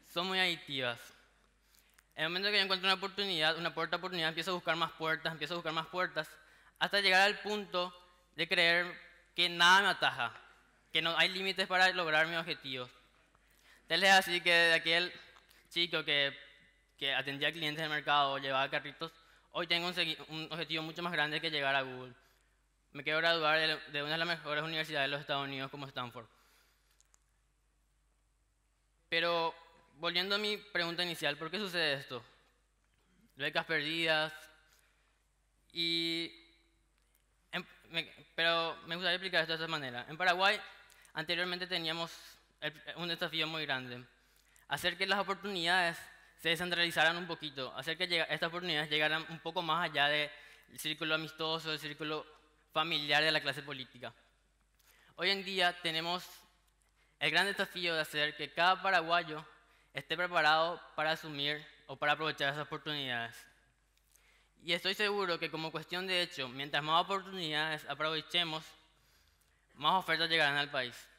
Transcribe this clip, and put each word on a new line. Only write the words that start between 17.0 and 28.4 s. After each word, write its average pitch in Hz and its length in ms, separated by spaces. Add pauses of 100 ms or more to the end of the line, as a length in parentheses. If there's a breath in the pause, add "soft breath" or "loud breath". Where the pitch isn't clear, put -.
que 139 140
atendía 139 360
clientes 156 300
del 156 80
mercado, 147 480
llevaba 135 320
carritos, 147 420 (420 soft breath)
hoy 170 120
tengo 170 220
un 180 80
segui-, 160 320
un 156 240
objetivo 160 320
mucho 165 180
más 180 100
grande 151 300
que 165 80
llegar 143 260
a 135 60
Google. 127 320 (800 soft breath)
Me 143 120
quiero 151 140
graduar 160 400
de, 156 220 (120)
de 147 120
una 151 80
de 160 80
las 165 80
mejores 151 360
universidades 156 440
de 139 40
los 143 80
Estados 143 240
Unidos, 135 280
como 143 160
Stanford. 123 400 (2750 soft breath)